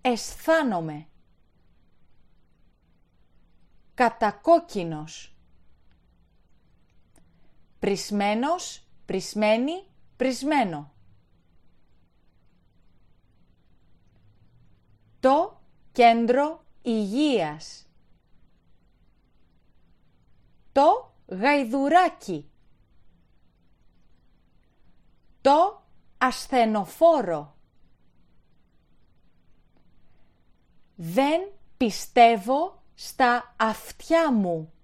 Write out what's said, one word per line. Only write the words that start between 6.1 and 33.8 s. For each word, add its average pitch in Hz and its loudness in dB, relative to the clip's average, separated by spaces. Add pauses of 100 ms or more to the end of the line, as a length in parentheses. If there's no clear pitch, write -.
Πρισμένος, 208 -4 (180)
πρισμένη, 226 -2 (280)
πρισμένο. 247 -4 (4000)
Το 294 0 (300)
κέντρο 247 2 (160)
υγείας. 214 -4 (2750)
Το 339 2 (120)
γαϊδουράκι. 269 0 (3000)
Το 330 2 (320)
ασθενοφόρο. 220 0 (3500)
Δεν 277 -2 (260)
πιστεύω 233 2 (100)
στα - -2
αυτιά 277 -2